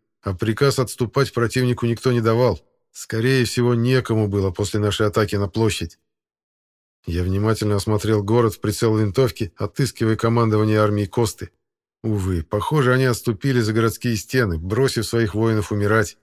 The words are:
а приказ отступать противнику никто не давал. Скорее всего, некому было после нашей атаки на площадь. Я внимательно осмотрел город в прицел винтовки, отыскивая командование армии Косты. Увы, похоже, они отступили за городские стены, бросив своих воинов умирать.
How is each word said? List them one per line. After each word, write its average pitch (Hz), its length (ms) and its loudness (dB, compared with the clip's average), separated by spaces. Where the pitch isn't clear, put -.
а 98 120 -4
приказ 113 440 0
отступать 127 560 -2
противнику 123 500 -2
никто 117 280 0
не 120 100 0
давал. 113 440 0
Скорее 123 520 -2
всего, 120 300 0
некому 117 520 0
было 98 240 0
после 104 300 -2
нашей 104 260 0
атаки 104 300 0
на 101 100 0
площадь. 104 520 -2
Я 85 160 -4
внимательно 104 540 0
осмотрел 104 460 0
город 110 320 2
в - 60 -18
прицел 110 360 0
винтовки, 110 600 0
отыскивая 110 600 -2
командование 110 640 2
армии 104 260 0
Косты. - 440 -4
Увы, 95 400 -2
похоже, 127 500 0
они 131 120 4
отступили 123 560 0
за 110 120 0
городские 113 440 0
стены, 101 420 -2
бросив 107 480 0
своих 113 280 0
воинов 110 380 0
умирать. 104 500 0